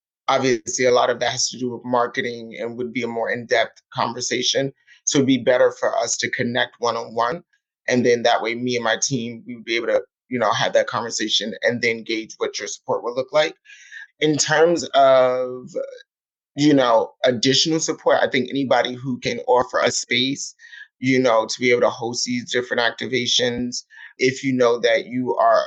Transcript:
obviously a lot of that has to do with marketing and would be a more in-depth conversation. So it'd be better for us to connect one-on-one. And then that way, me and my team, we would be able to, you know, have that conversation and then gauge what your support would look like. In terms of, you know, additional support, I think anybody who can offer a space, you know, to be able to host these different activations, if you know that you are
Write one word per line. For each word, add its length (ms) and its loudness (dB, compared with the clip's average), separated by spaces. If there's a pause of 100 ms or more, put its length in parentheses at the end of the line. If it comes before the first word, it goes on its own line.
(280)
obviously 580 0
a 60 4
lot 180 4
of 100 -4
that 120 -2
has 180 -2
to 80 -14
do 120 -4
with 140 -10
marketing 720 -4
and 200 -8
would 160 -8
be 80 -4
a 40 -4
more 240 -4
in-depth 520 -2 (100)
conversation. 800 -2 (320)
So 140 0
it'd 80 4
be 100 4
better 420 4
for 200 -2
us 200 -2
to 120 -4
connect 480 -4
one-on-one. 640 -4 (420)
And 180 2
then 180 2
that 180 4
way, 140 -4
me 220 -4
and 80 -4
my 160 0
team, 460 -4
we 100 -14
would 100 -20
be 100 -2
able 120 -2
to, 120 2 (300)
you 80 -4
know, 140 2
have 200 -2
that 140 2
conversation 760 -4
and 220 -2
then 200 -2
gauge 360 -8
what 200 -6
your 80 -8
support 380 -6
would 100 -6
look 180 -6
like. 240 0 (640)
In 200 0
terms 560 2
of, 760 4 (880)
you 160 6
know, 400 4 (120)
additional 540 2
support, 440 0
I 80 0
think 180 -2
anybody 460 0
who 260 -8
can 200 -4
offer 380 2
a 120 2
space, 640 -4 (440)
you 220 2
know, 260 4
to 140 -8
be 100 2
able 120 4
to 80 4
host 340 -6
these 260 -6
different 300 -2
activations, 1040 -2 (320)
if 260 0
you 120 0
know 260 2
that 240 2
you 320 -4
are 300 4